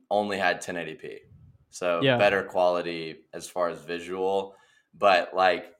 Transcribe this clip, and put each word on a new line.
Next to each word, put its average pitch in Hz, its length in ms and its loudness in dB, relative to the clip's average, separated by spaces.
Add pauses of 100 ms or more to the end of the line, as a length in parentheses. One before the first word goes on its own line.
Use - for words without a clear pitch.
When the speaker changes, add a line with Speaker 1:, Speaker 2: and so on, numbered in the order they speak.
(100)
Speaker 1:
only 101 280 0
had 90 220 0
ten 90 160 -8
eighty 80 180 -8
P. - 260 -14 (500)
So 87 320 -2
Speaker 2:
Yeah. 131 160 4
Speaker 1:
better 98 240 4
quality 85 920 -2
as 82 160 -14
far 87 220 -2
as 80 100 -10
visual, 92 760 -4 (360)
but, 92 420 4
like, 90 460 2